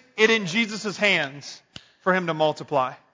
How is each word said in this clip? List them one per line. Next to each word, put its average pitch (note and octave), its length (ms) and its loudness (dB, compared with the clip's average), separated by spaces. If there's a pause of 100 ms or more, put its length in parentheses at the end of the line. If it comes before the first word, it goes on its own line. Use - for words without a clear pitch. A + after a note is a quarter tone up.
(160)
it A3 140 4
in A3 160 2
Jesus' G3+ 520 -2
hands D3+ 640 -2 (400)
for F#3 120 2
him F3+ 140 0
to D#3+ 60 -2
multiply. D3 600 0 (200)